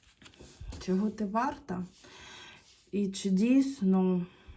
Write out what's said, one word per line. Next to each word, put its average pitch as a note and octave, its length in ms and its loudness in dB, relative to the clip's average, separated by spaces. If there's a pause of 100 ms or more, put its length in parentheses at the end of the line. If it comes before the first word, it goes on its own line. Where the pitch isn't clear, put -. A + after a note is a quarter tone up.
(800)
чого F#3+ 280 0
ти G#3 160 -6
варта G3+ 600 -4 (1080)
і G3+ 160 0
чи G3 220 -4
дійсно F#3+ 960 4 (320)